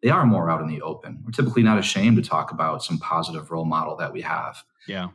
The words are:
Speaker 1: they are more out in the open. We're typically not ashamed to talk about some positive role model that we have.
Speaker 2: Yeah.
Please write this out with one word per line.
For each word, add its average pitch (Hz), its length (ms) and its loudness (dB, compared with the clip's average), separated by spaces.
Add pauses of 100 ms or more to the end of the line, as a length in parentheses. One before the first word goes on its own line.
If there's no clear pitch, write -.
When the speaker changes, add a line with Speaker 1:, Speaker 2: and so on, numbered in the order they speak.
Speaker 1:
they 120 60 6
are 156 180 6
more 87 240 4
out 80 100 0
in 78 60 -6
the 76 160 -6
open. - 420 -12
We're 117 60 -10
typically 120 320 2
not 107 160 6
ashamed 104 380 4
to 82 120 0
talk 80 220 -2
about 80 320 -2
some 82 160 -4
positive 80 500 -4
role 82 160 -4
model 78 320 -2
that - 160 -6
we - 80 -8
have. 82 420 -8 (240)
Speaker 2:
Yeah. 92 280 -6